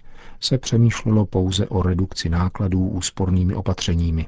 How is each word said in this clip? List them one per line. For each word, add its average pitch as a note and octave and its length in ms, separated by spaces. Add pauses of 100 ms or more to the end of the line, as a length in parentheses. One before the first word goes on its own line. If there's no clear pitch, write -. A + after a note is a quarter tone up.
(400)
se - 180
přemýšlelo A2 680
pouze F#2+ 400
o F#2 160
redukci F2+ 460
nákladů F#2 600
úspornými F#2 640
opatřeními. E2+ 720